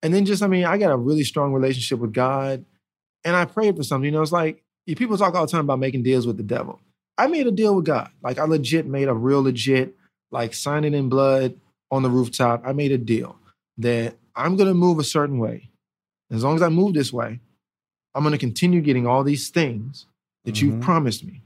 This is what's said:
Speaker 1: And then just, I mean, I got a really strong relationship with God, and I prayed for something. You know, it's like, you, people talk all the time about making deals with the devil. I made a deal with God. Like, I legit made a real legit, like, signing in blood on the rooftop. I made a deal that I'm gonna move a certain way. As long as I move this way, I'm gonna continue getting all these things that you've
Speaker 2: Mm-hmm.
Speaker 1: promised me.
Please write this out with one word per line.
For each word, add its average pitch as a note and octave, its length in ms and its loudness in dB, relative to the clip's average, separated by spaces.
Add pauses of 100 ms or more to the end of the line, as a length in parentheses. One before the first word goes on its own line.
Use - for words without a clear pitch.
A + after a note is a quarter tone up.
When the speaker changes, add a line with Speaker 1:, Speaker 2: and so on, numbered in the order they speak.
Speaker 1:
And D#3+ 120 0
then G3+ 100 4
just, G3 180 0
I G#3 40 0
mean, F#3 180 2
I F3 140 0
got G3 140 2
a C3+ 40 2
really C#3 280 0
strong C#3+ 280 -2
relationship C3 460 -2
with A2+ 140 -4
God, C3 520 -2 (600)
and E3+ 120 0
I F3+ 100 2
prayed G#3 300 0
for D#3 60 -4
something. C3 220 -2
You D3 80 -2
know, D#3 100 0
it's D3+ 100 -2
like, D#3+ 300 -2 (240)
you, E3 80 -4
people A3 220 -2
talk F#3+ 180 2
all E3+ 120 2
the - 40 -4
time E3 140 0
about C#3 160 0
making C3 220 -2
deals B2 240 2
with A2+ 100 -2
the A2 60 -8
devil. - 380 -6 (380)
I A#3+ 100 4
made D#4 180 0
a A#3+ 40 2
deal G#3 240 2
with F#3 120 0
God. C#3+ 240 -2 (120)
Like, B2+ 160 -4
I D3 60 0
legit D#3 420 0
made C#3 220 -2
a B2 60 2
real C3 280 2
legit, B2+ 540 0 (340)
like, A#2 240 -6
signing D3 400 -2
in C#3 140 0
blood C3+ 460 2 (360)
on C3+ 120 0
the B2+ 80 2
rooftop. B2 560 0
I C3+ 60 -4
made C#3+ 200 0
a C3 60 2
deal A#2 380 -2 (420)
that A#2 380 -2 (200)
I'm D#3 200 0
gonna F#3+ 180 4
move F3 240 4
a D3 60 0
certain C#3+ 340 -2
way. A2 320 -6 (600)
As A2+ 140 -4
long D3 120 0
as E3 60 2
I F3 60 2
move F3+ 260 2
this C#3 180 0
way, A#2 280 -8 (760)
I'm C#3 80 -2
gonna D3+ 160 0
continue F3 420 2
getting B2+ 260 2
all B2+ 180 2
these C#3+ 240 -2
things B2+ 580 -4 (380)
that G#2+ 180 -4
you've A2+ 120 2
Speaker 2:
Mm-hmm. A2+ 80 -4
Speaker 1:
promised C#3+ 420 0
me. - 220 -18